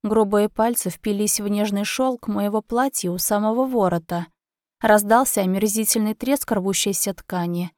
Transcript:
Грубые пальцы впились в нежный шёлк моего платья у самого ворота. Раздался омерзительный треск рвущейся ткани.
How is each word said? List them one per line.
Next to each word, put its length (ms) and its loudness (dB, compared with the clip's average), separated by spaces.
Грубые 460 2
пальцы 400 -2
впились 500 -2
в 80 -4
нежный 380 0
шёлк 420 -2
моего 340 -2
платья 480 -2
у 80 -4
самого 480 0
ворота. 640 0
Раздался 640 4
омерзительный 720 0
треск 380 -2
рвущейся 640 0
ткани. 640 -6